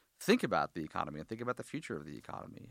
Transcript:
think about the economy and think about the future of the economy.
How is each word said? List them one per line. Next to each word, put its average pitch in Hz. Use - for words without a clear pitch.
think 240
about 82
the 82
economy 76
and -
think 113
about 123
the -
future 139
of 73
the 73
economy. -